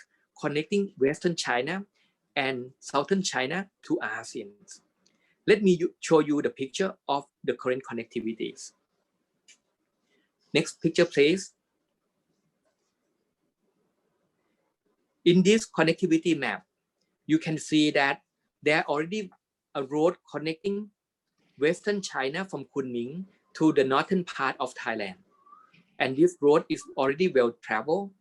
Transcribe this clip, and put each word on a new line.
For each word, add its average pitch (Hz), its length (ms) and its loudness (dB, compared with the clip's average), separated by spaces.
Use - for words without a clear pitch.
connecting 156 580 -2
Western 151 380 0
China 147 500 -4
and 131 420 -4
Southern 147 420 0
China 165 460 -4
to - 180 -2
asean. 110 460 -10
Let 208 160 4
me 196 100 6
u-, 175 280 0
show 160 200 4
you 147 220 0
the 123 80 0
picture 160 460 -6
of 139 160 -2
the 131 100 -2
current 127 300 -4
connectivities. 113 880 -8
Next - 280 -2
picture, - 220 2
please. 151 480 2
In 175 180 6
this 214 240 4
connectivity 160 720 0
map, 107 240 -6
you 156 100 2
can 160 200 -4
see 151 340 2
that 143 300 0
there 151 240 2
already 175 420 -4
a 143 80 -4
road 151 320 2
connecting 196 600 -6
Western 180 440 -2
China 151 420 -6
from 151 220 -10
Kunming 131 500 -6
to 156 200 4
the 139 100 6
northern 147 400 2
part 131 360 -4
of 127 140 -4
Thailand. 107 420 -6
And 131 180 0
this 175 240 4
road 147 280 6
is 156 120 -2
already 143 300 2
well 120 340 4
traveled, 160 600 -2